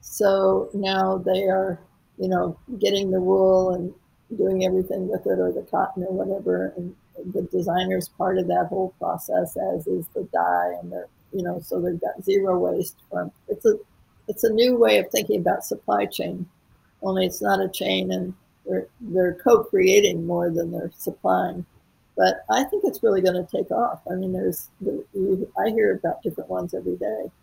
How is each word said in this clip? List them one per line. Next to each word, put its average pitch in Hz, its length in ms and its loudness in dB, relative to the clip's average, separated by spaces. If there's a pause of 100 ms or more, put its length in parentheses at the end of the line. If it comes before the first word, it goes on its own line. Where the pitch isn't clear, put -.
So 190 720 2
now 190 440 0
they 185 260 0
are, 190 360 0 (380)
you 185 100 -2
know, 180 300 0 (220)
getting 196 320 2
the 185 100 2
wool 185 520 4
and 180 200 -4 (440)
doing 190 280 2
everything 185 420 0
with 190 180 -4
it, 190 140 0
or 180 120 2
the - 180 -6
cotton 190 340 -2
or 190 100 -4
whatever, 190 640 -2
and 180 180 -10 (380)
the 180 100 -4
designer's 180 680 -2
part 185 280 -2
of 175 100 0
that 175 200 2
whole 185 320 -4
process, 175 580 -2
as 180 300 -4
is - 260 -2
the 190 180 -4
dye, 87 500 2
and 87 100 -12
the, 90 140 -10 (280)
you 185 100 -4
know, 175 180 -4
so 180 200 -4
they've 175 180 -2
got - 240 -6
zero 196 340 2
waste 180 380 -2 (160)
from, 180 200 -4 (160)
it's 214 180 -4
a, 214 120 6 (500)
it's - 160 -4
a 220 100 4
new 247 240 4
way 220 220 8
of - 100 -4
thinking 214 320 0
about 175 240 0
supply 208 400 -2
chain, 180 420 -6 (540)
only 190 240 0
it's 180 160 -4
not 196 180 2
a 190 100 0
chain, 190 420 -2
and 180 220 -4 (340)
they're, 185 200 -4 (140)
they're 180 340 0
co-creating 190 880 4
more 175 260 0
than 170 200 -2
they're 170 260 -8
supplying. 180 680 -2 (500)
But - 360 2
I 247 140 2
think 415 200 -2
it's - 160 -2
really 196 200 4
gonna 180 280 2
take 196 220 -4
off. 226 380 -2
I 180 60 -4
mean, 185 180 -4
there's, 185 360 -4 (120)
the, - 220 -4 (100)
you, 196 440 -2
I 196 120 0
hear 214 260 2
about 170 260 -4
different - 280 -6
ones 180 240 -4
every 180 240 -4
day. 185 340 -6 (120)